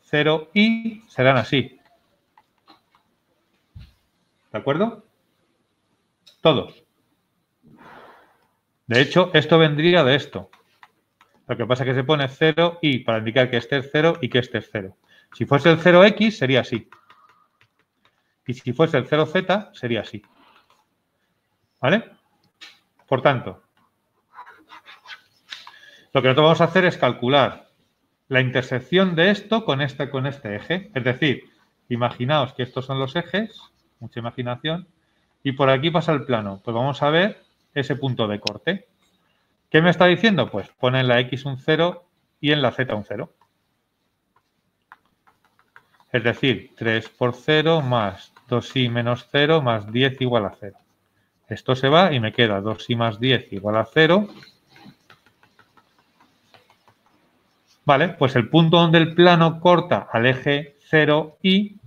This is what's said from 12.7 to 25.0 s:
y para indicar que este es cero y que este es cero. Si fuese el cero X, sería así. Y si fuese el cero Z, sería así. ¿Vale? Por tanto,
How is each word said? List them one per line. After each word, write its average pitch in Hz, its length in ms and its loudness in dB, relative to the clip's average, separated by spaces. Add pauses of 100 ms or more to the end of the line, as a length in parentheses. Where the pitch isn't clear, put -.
y 139 160 0
para 113 200 -2
indicar 117 300 0
que 123 80 -4
este 139 220 -4
es 131 140 -8
cero 160 280 0
y 123 80 -6
que 123 120 0
este 117 180 -8
es - 120 -10
cero. 98 260 -12 (360)
Si - 140 -6
fuese 143 240 2
el 160 80 4
cero 175 260 6
X, 214 340 2
sería 131 220 0
así. 110 300 -8 (1600)
Y 123 80 -8
si - 180 -8
fuese 160 260 0
el 120 80 -2
cero 151 200 0
Z, 185 460 -4
sería 117 280 -6
así. 104 220 -14 (1600)
¿Vale? 180 300 0 (960)
Por 123 160 -2
tanto, 113 400 -2 (2500)